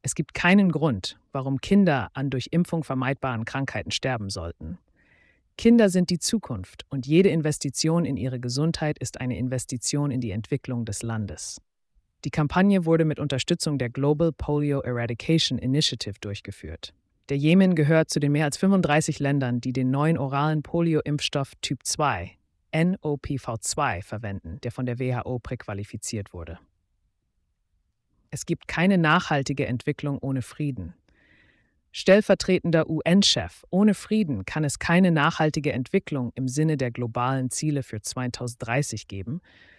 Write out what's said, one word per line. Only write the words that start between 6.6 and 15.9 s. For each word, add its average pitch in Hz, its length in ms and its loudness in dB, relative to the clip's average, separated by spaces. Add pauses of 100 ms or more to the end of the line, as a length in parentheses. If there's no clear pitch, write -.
und 131 180 -6
jede 175 220 6
Investition 156 760 0
in 143 120 -2
ihre 127 240 -4
Gesundheit 151 580 -2
ist - 220 -10
eine 123 180 -4
Investition 131 720 -2
in 131 100 -2
die 117 120 -4
Entwicklung 117 520 -4
des 110 200 -6
Landes. 110 560 -6 (640)
Die 147 60 -4
Kampagne 180 560 2
wurde 165 180 4
mit 151 160 0
Unterstützung 147 580 -2
der 123 100 -2
Global 147 440 2
Polio 147 480 -2
Eradication 123 760 0
Initiative 123 640 -2